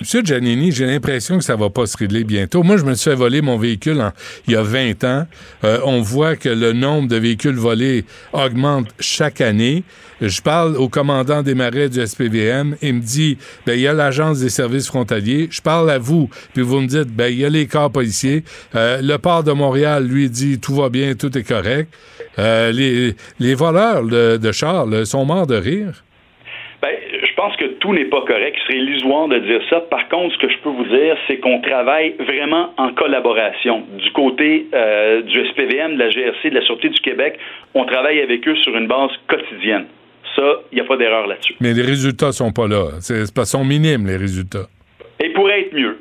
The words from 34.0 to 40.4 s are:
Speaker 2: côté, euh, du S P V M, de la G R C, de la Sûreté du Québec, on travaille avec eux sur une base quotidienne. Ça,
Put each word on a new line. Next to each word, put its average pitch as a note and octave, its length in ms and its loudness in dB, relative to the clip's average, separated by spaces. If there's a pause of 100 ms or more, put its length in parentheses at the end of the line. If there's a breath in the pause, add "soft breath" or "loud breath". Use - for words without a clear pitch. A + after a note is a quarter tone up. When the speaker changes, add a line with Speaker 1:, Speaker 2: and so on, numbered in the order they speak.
Speaker 2:
côté, D3+ 600 2
euh, A2 500 2
du A2+ 180 -2
S B2 160 -2
P C#3 100 0
V B2+ 100 -2
M, D#3 180 -4
de C3+ 40 0
la A#2 120 2
G B2 160 -2
R A2+ 60 0 (100)
C, D#3 60 -2
de C3+ 60 0
la B2 100 2
Sûreté A#2+ 240 0
du D#3 120 -2
Québec, C#3 380 -2 (360 loud breath)
on C3 100 2
travaille C#3 360 2
avec A#2+ 280 -2
eux G#2+ 80 2
sur C3 200 2
une A2+ 120 -2
base C3 220 0 (160)
quotidienne. G2+ 600 -2 (500)
Ça, C#3 60 2 (300)